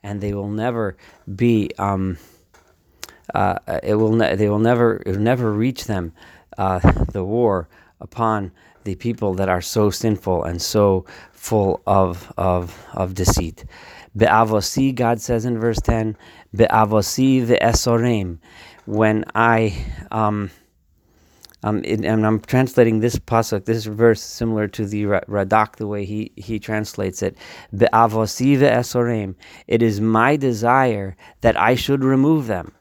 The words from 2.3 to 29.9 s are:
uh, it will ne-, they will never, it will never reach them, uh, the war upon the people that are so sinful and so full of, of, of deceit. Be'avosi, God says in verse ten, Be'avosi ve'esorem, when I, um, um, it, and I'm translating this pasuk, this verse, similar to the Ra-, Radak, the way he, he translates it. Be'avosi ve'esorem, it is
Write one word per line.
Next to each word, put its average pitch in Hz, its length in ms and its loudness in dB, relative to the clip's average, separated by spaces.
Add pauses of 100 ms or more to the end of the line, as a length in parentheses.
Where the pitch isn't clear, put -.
uh, 95 240 0 (240)
it 107 140 0
will 110 160 2
ne-, 101 240 2
they 104 140 2
will 104 100 0
never, 117 440 2
it 95 100 -4
will 98 60 -4
never 117 320 0
reach 117 340 -2
them, 90 280 -4 (460)
uh, 95 180 0 (340)
the 98 120 -6
war 101 440 0 (320)
upon 107 520 -4 (320)
the 98 100 -6
people 107 400 -4
that 95 160 -2
are 90 120 2
so 104 280 0
sinful 95 540 -2
and 87 180 -6
so 98 440 2 (260)
full 101 560 -2
of, 92 500 0
of, 90 560 -2
of 92 220 -4
deceit. 90 500 -2 (500)
Be'avosi, 110 800 2
God 117 260 0
says 113 240 -4
in 120 140 -4
verse 113 220 -2
ten, 110 360 -2 (400)
Be'avosi 110 880 2
ve'esorem, 117 960 0 (480)
when 107 480 2
I, 113 420 2 (360)
um, 107 400 -2 (1080)
um, 104 220 -2
it, 107 220 -2
and 110 200 0
I'm 107 140 2
translating 123 640 2
this 113 160 0
pasuk, 113 480 -2
this 113 180 -2
verse, 110 380 2
similar 107 480 -4
to 107 160 -6
the 104 200 -4
Ra-, 101 220 0
Radak, 104 480 0
the 107 120 -8
way 104 180 -6
he, 104 320 -8
he 110 200 -8
translates 101 640 -6
it. 92 160 -6 (380)
Be'avosi 110 840 2
ve'esorem, 117 800 0 (320)
it 117 160 2
is 107 160 2